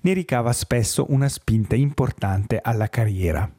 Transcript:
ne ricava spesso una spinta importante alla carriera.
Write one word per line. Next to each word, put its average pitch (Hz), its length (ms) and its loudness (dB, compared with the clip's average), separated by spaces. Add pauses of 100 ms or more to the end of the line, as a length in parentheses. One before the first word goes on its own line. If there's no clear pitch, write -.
ne 180 100 2
ricava 123 400 0
spesso - 560 0
una 139 220 2
spinta 110 480 0
importante 113 840 0
alla 110 280 0
carriera. 92 680 0